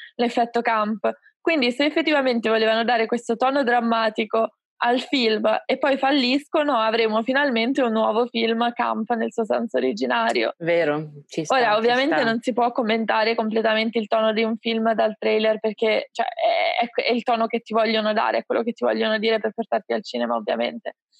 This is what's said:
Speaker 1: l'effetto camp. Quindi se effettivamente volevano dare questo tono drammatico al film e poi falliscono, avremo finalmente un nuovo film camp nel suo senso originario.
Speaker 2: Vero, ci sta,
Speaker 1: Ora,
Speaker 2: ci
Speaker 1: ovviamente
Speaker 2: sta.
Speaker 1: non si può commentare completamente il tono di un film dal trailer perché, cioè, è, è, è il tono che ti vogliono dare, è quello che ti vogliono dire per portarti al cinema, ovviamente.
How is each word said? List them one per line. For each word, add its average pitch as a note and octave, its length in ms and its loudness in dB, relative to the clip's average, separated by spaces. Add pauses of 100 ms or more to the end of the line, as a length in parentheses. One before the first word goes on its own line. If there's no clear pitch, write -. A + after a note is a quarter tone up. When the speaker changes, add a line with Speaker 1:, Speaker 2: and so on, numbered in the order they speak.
(160)
Speaker 1:
l'effetto A#3+ 460 0
camp. A3 480 -2 (320)
Quindi C#4 300 2
se C#4+ 140 0
effettivamente C#4 640 0
volevano A3 340 2
dare A#3 220 2
questo A#3 320 -2
tono C4+ 260 2
drammatico A3+ 920 0 (220)
al A#3+ 220 2
film A3 480 0 (180)
e C4 120 -2
poi C4+ 200 0
falliscono, C#4 800 0
avremo A3 460 0
finalmente C4 580 0
un A#3+ 120 2
nuovo A3 340 2
film A3+ 460 0
camp A3+ 400 -2
nel A3+ 180 -2
suo A3+ 140 -4
senso A#3+ 320 -2
originario. A#2+ 800 0
Speaker 2:
Vero, D#3+ 540 0 (160)
ci - 180 -6
sta, C4 100 0
Speaker 1:
Ora, A#3+ 160 2
Speaker 2:
ci G#3 60 2
Speaker 1:
ovviamente B3+ 400 2
Speaker 2:
sta. C4 80 2
Speaker 1:
non A3+ 160 0
si B3+ 120 -2
può A#3+ 180 0
commentare A3 640 0
completamente A3 640 0
il G#3 80 -4
tono A3 260 2
di A3 100 0
un A3 140 -2
film A3+ 360 0
dal G#3+ 240 0
trailer A3 420 0
perché, G#3+ 520 -2
cioè, - 160 -4
è, - 580 0
è, - 180 -4
è - 80 0
il A#3 120 -2
tono A3+ 240 0
che A#3 140 -4
ti - 120 -8
vogliono A3 400 2
dare, A3+ 260 0
è - 60 -6
quello A#3+ 180 0
che A#3 100 -4
ti - 100 -6
vogliono A3 340 0
dire A3 220 0
per G#3+ 140 -4
portarti A3+ 400 -4
al A3 100 -4
cinema, A#2 320 -4
ovviamente. - 600 -4 (240)